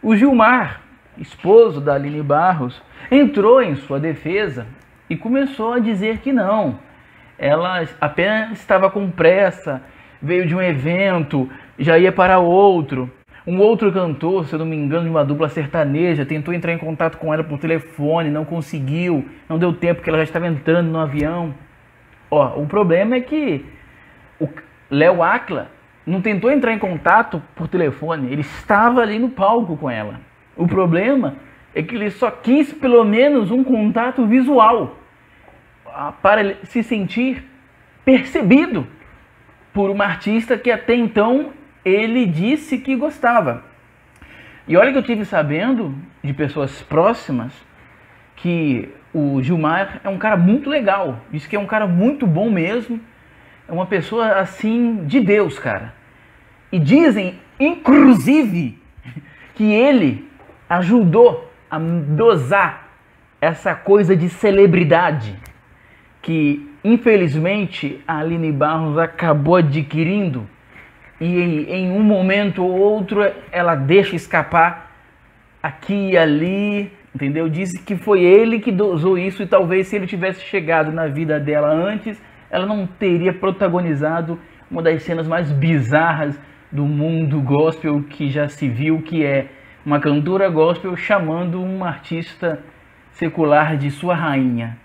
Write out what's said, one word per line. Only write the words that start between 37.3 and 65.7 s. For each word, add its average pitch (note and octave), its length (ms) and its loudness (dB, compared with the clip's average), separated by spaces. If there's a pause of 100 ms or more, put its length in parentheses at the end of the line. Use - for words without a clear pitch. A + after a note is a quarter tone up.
percebido C4 840 2 (840)
por G3 160 0
uma G3+ 160 -2
artista A3 520 -2
que B3 120 -4
até A3 240 0
então A#3+ 580 0 (320)
ele A3 420 2
disse A3+ 520 -2
que C4+ 180 -4
gostava. A#3 680 0 (1040)
E D#3 100 4
olha A#3+ 140 6
que C4+ 60 0
eu B3 60 0
tive G#3+ 220 -4
sabendo E3 720 -2 (280)
de C#3+ 100 -6
pessoas C#3 500 -6
próximas D#3+ 720 -2 (840)
que D#3 540 -2 (240)
o C#3+ 280 0
Gilmar E3 640 -2
é G3 60 -6
um F#3+ 80 -4
cara G#3+ 200 0
muito A#3 320 4
legal, G3 500 -2 (120)
diz D3+ 160 -10
que - 80 -6
é G#3 40 -2
um G3+ 60 -6
cara G#3+ 220 -2
muito A3 400 2
bom F#3 220 0
mesmo, A3 500 -2 (680)
é - 40 -12
uma F3 140 -4
pessoa G#3+ 480 -2
assim G#3+ 720 -2
de G#3 140 2
Deus, G3+ 380 2
cara. G#2+ 360 -8 (800)
E F#3 80 0
dizem, G3+ 560 4 (240)
inclusive, B3+ 1200 4 (760)
que G#3+ 160 2
ele A3 560 2 (420)
ajudou F#3 840 4 (180)
a D#3 100 -6
dosar E3 1120 0 (520)
essa E3 320 -2
coisa G3 420 2
de F3 140 0
celebridade E3+ 1040 2 (840)